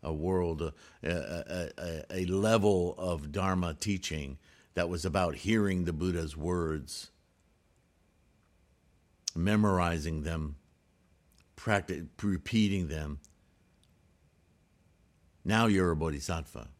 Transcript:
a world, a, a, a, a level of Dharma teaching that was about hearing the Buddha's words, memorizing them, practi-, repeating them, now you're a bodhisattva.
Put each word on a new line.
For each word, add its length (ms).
a 100
world, 480
a, 140
a, 760
a, 320
a 160
level 720
of 340
Dharma 400
teaching 640
that 160
was 160
about 300
hearing 500
the 80
Buddha's 420
words, 760
memorizing 880
them, 340
practi-, 500
repeating 640
them, 320
now 260
you're 240
a 40
bodhisattva. 720